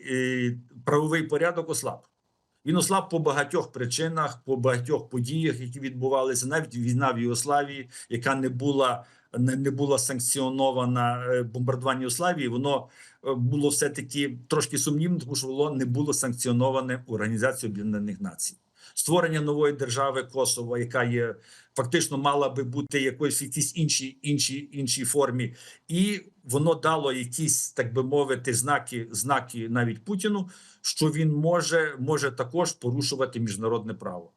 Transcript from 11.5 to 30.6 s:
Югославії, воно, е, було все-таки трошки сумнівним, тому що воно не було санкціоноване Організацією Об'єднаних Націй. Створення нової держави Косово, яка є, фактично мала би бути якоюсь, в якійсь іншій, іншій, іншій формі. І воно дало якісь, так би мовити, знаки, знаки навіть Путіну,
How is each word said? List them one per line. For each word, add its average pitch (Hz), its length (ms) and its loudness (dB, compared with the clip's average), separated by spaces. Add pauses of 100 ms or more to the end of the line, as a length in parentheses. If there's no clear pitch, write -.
Югославії, 147 480 0
воно, 131 400 0 (380)
е, 135 80 0
було 131 340 2
все-таки 143 720 -2 (100)
трошки 147 300 0
сумнівним, 156 420 0
тому 131 160 -6
що 131 100 -4
воно 139 300 0
не 131 80 0
було 123 300 0
санкціоноване 127 920 0
Організацією 110 680 -2
Об'єднаних 104 460 -4
Націй. - 360 -8 (380)
Створення 160 460 2
нової 147 320 2
держави 131 500 0
Косово, 123 560 -2
яка 120 260 0
є, 117 300 0 (400)
фактично 139 440 0
мала 143 300 2
би 131 140 -4
бути 143 380 -2
якоюсь, 131 420 0
в - 20 -6
якійсь 147 320 -4
іншій, 135 460 0
іншій, 143 500 -2
іншій 131 320 -2
формі. 123 500 2 (340)
І 190 320 2 (240)
воно 147 300 4
дало 151 380 2
якісь, 127 580 -2
так 117 240 -2
би 131 80 2
мовити, 131 520 0
знаки, 127 580 -2
знаки 120 560 -2
навіть 117 360 0
Путіну, 202 440 -2 (340)